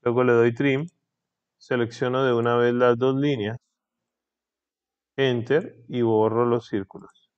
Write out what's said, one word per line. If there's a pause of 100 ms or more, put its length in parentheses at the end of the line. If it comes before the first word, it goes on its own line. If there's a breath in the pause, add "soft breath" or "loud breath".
Luego
le
doy
trim, (680)
selecciono
de
una
vez
las
dos
líneas, (1600)
enter (100)
y
borro
los
círculos.